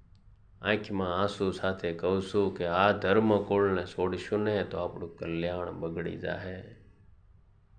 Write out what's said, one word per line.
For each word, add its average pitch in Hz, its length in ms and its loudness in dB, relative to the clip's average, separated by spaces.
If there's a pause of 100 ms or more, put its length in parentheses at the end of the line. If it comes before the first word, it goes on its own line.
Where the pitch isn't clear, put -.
(600)
આંખમાં 95 600 0
આંસુ 101 300 0
સાથે 90 420 -2
કહું 95 280 0
છું 98 340 0
કે 87 100 -4
આ 92 260 4
ધર્મકુળને 101 960 4
છોડશું 92 540 -2
ને 107 240 0
તો 90 140 -6
આપણું 87 400 -6
કલ્યાણ 87 540 -4
બગડી 85 460 -6
જાહે. 92 580 -8 (1040)